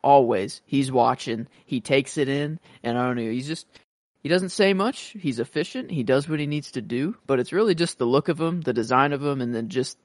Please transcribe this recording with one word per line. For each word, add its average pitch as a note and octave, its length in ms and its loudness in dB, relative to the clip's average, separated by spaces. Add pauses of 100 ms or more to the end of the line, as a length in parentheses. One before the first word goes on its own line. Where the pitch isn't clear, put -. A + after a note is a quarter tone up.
always. A#2+ 640 4
He's C3+ 260 0
watching. A#2+ 540 0 (180)
He B2+ 160 -4
takes C#3 380 0
it C3+ 100 0
in, D3 300 -4 (240)
and A#2+ 160 -2
I B2 80 0
don't B2+ 100 -2
know, A#2+ 140 -4
he's B2+ 160 -4
just, D#3+ 200 -8 (560)
he C#3 60 -6
doesn't F#3 220 2
say G3 240 4
much. G#3 440 -4
He's C#3 220 -4
efficient. D3+ 500 -4
He D3 140 -2
does C#3 240 2
what D3+ 120 -2
he D3 60 -4
needs D3 260 -6
to B2+ 100 -6
do, C3 340 -4 (100)
but C3+ 140 2
it's - 120 -4
really G3+ 220 2
just E3+ 240 -2
the B2+ 80 0
look C3+ 220 2
of D#3 120 0
him, E3 200 -2
the C3 120 -2
design B2+ 400 2
of C#3+ 120 -4
him, C#3 160 -2
and A#2+ 140 -4
then A2+ 140 -4
just B2+ 360 -4